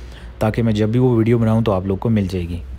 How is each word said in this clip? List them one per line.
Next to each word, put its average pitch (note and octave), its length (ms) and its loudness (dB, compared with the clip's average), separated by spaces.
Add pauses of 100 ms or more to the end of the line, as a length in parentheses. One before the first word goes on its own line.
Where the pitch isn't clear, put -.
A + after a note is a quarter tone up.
(420)
ताकि A2 200 0
मैं A2+ 120 2
जब G#2+ 180 0
भी B2 80 2
वो B2+ 160 4
वीडियो A2+ 240 4
बनाऊँ A2 240 2
तो A2+ 80 2
आप F#2 140 0
लोग G2 140 -2
को B2 100 -2
मिल G#2 180 2
जाएगी। F2 340 -6 (180)